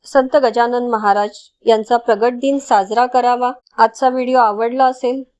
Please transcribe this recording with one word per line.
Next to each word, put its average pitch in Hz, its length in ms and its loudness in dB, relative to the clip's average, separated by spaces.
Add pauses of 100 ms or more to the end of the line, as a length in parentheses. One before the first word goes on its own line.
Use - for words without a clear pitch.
संत 262 300 0
गजानन 240 520 0
महाराज 208 420 0 (360)
यांचा 220 320 2
प्रगट 233 360 0
दिन 269 260 -2
साजरा 220 460 0
करावा. 247 460 0 (260)
आजचा 240 320 2
व्हिडिओ 254 280 -2
आवडला 233 480 0
असेल 262 380 -4 (160)